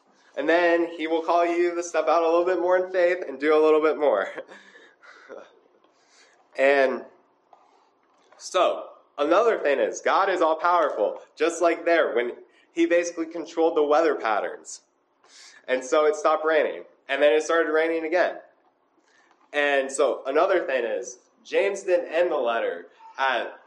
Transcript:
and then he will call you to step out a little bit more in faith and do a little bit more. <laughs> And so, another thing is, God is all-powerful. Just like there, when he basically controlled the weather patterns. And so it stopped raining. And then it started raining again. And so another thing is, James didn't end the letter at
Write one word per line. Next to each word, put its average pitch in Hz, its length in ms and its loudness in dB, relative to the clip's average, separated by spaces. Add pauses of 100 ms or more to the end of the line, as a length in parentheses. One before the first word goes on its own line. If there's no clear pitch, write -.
(360)
and 147 120 -4
then 170 380 2
he 156 200 -8
will 160 160 -2
call 175 220 2
you 170 300 0
to 170 80 -6
step 160 260 -4
out 165 140 2
a 165 40 2
little 170 180 2
bit 180 160 0
more 180 160 2
in 185 140 -2
faith 180 280 2 (100)
and - 100 -10
do 156 160 2
a 151 80 4
little 156 200 4
bit 147 160 0
more. 113 340 0
<laughs> 156 60 -16 (2250)
And 135 480 2 (1300)
so, - 460 -2 (340)
another 180 400 2
thing 143 220 0
is, 98 200 -2
God 170 280 2
is 180 120 0
all-powerful. 156 800 0 (160)
Just 165 240 -2
like 165 240 0
there, 151 300 2
when 120 180 -2 (400)
he 170 140 0
basically 170 400 0
controlled 160 500 -2
the 151 60 2
weather 147 320 2
patterns. 92 680 -6 (840)
And 131 160 -2
so 151 240 0
it 151 100 2
stopped 156 280 0
raining. 120 400 0 (240)
And 139 120 -2
then 147 120 4
it 156 100 2
started 165 300 0
raining 160 320 0
again. 156 320 0 (1160)
And 143 380 0
so 131 360 0
another 170 380 2
thing 127 200 -2
is, 98 340 -8 (260)
James 185 380 -2
didn't 175 300 -2
end 175 180 0
the 151 60 -2
letter 113 500 -4 (320)
at 123 480 -4